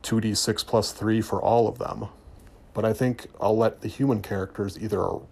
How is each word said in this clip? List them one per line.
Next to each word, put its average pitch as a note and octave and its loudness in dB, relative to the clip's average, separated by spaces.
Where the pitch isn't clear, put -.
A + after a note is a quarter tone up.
two A2 0
D G#2 0
six - -2
plus - 2
three A2 0
for G2 -2
all A2+ 4
of A#2+ -6
them. - -8
But G#2+ -2
I A2 2
think B2 -2
I'll A2 2
let A2 2
the - -10
human A#2+ 2
characters G2 -4
either G2+ -2